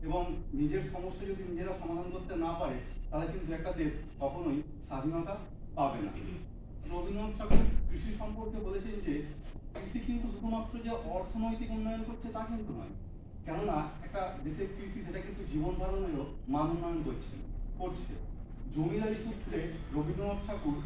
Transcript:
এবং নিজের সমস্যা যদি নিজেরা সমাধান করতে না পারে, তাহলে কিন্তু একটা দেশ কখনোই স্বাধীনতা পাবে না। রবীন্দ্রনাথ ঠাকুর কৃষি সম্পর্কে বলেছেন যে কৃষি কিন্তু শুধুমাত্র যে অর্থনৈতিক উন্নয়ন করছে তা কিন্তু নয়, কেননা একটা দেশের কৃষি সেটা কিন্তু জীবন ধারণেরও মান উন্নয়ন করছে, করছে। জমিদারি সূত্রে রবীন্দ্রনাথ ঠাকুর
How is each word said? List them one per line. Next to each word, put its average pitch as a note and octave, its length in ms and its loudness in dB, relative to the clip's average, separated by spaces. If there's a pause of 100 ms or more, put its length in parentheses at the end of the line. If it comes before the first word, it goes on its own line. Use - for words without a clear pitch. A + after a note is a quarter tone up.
এবং F3 320 2 (180)
নিজের D3 280 4 (120)
সমস্যা F#3 340 -4
যদি F#3+ 220 -2
নিজেরা F3+ 300 -2
সমাধান E3+ 320 -2
করতে F3+ 240 -4
না E3 180 0
পারে, C3+ 220 0 (360)
তাহলে D#3 200 0
কিন্তু D3 220 -2
একটা E3+ 180 -2
দেশ D#3+ 220 2 (260)
কখনোই D3 420 0 (240)
স্বাধীনতা D3+ 520 0 (380)
পাবে C3+ 260 2
না। G2+ 100 -2 (800)
রবীন্দ্রনাথ G#3 460 0
ঠাকুর G#3 200 12 (320)
কৃষি G#3+ 300 2
সম্পর্কে G#3+ 380 -4
বলেছেন G3+ 340 -2
যে G3 300 0 (520)
কৃষি - 260 -4
কিন্তু A#3+ 280 0
শুধুমাত্র A3+ 520 -2
যে A3+ 100 -4
অর্থনৈতিক A3+ 840 -2
উন্নয়ন A3 320 0
করছে A3+ 300 -6
তা A3 60 -4
কিন্তু A3+ 340 -4
নয়, - 200 -8 (520)
কেননা D#3+ 440 0 (140)
একটা F#3 400 -4
দেশের F#3+ 240 -2
কৃষি G3 380 -6
সেটা F3 140 -6
কিন্তু - 240 -6 (100)
জীবন E3 260 2
ধারণেরও D#3 460 0 (240)
মান D3+ 180 4
উন্নয়ন E3+ 380 0
করছে, A#2+ 320 -4 (400)
করছে। F3+ 360 -4 (640)
জমিদারি G#3 400 2
সূত্রে G#3+ 420 -4 (360)
রবীন্দ্রনাথ G3 540 0
ঠাকুর D3+ 380 0